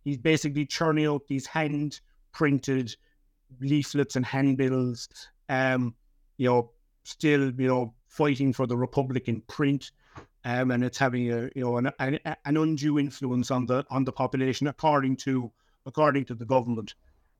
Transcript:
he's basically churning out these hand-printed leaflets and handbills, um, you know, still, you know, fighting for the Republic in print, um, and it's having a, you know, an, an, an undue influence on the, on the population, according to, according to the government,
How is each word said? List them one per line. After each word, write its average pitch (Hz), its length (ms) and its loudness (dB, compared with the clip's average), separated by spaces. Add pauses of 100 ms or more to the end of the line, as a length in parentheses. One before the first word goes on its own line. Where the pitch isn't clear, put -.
he's 143 140 -4
basically 147 480 0
churning 151 420 2
out 147 200 -2
these 135 180 -4
hand-printed 143 1500 -2 (640)
leaflets 139 560 0
and 127 100 0
handbills, 131 840 0 (400)
um, 131 460 0 (420)
you 127 100 2
know, 123 240 2 (320)
still, 143 480 2
you 127 160 0
know, 123 260 0 (140)
fighting 139 460 2
for 131 140 -2
the 120 80 0
Republic 127 520 -2
in 113 140 -2
print, 143 500 -2 (540)
um, 127 260 0
and 123 120 2
it's 123 140 -4
having 123 340 0
a, 117 240 -2
you 131 80 -4
know, 120 140 0
an, 127 220 0
an, 135 200 -2 (260)
an 147 120 2
undue 151 420 2
influence 127 520 -2
on 127 140 0
the, 127 240 0
on 135 140 0
the 131 80 -2
population, 131 560 0
according 139 480 2
to, 127 360 -2 (340)
according 139 400 2
to 123 100 -10
the 113 100 -10
government, 117 500 0 (440)